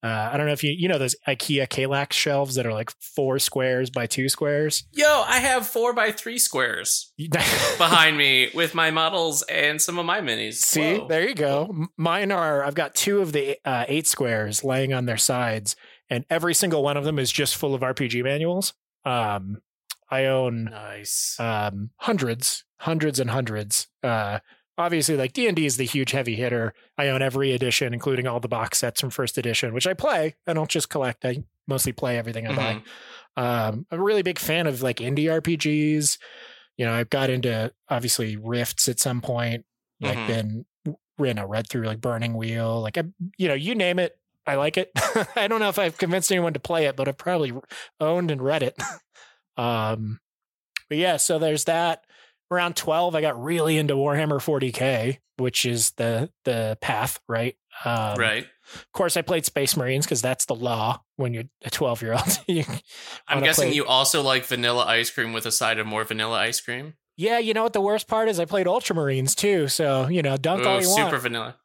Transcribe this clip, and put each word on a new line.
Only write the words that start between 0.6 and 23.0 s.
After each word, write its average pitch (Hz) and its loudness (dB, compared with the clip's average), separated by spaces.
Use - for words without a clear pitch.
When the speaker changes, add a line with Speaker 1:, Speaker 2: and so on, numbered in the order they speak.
Speaker 1:
you, 147 2
you 175 0
know 170 4
those 131 0
ikea 135 0
Kallax 139 0
shelves 139 0
that 127 0
are, 113 -2
like, 110 -4
four 135 0
squares 127 0
by 120 -2
two 131 0
squares? 147 0
Speaker 2:
Yo, 294 2
I 269 4
have 254 2
four 240 0
by 220 2
three 226 -6
squares 120 0
Speaker 1:
You 156 -6
<laughs> - 2
Speaker 2:
behind 160 6
me 135 6
with 165 2
my 165 4
models 160 0
and 151 0
some 175 -2
of 170 -2
my 185 0
minis. 113 -2
Speaker 1:
See, 160 2
Speaker 2:
Whoa. - -6
Speaker 1:
there 165 2
you 269 -4
go. 147 0
M-, 165 -4
mine 185 0
are, 156 0
I've 143 -2
got 147 -2
two 202 2
of 170 0
the, 139 0
uh, 123 0
eight 156 0
squares 107 -2
laying 135 0
on 127 -2
their 113 -2
sides, 113 0
and 123 -2
every 165 2
single 160 2
one 143 2
of 143 -2
them 151 0
is 127 0
just - 0
full 139 0
of 127 -2
R 131 0
P 131 -2
G 120 -2
manuals. 160 0
Um, 104 -2
I 131 2
own 123 0
Speaker 2:
Nice. 104 -6
Speaker 1:
um, 104 -2
hundreds, 127 -2
hundreds 156 0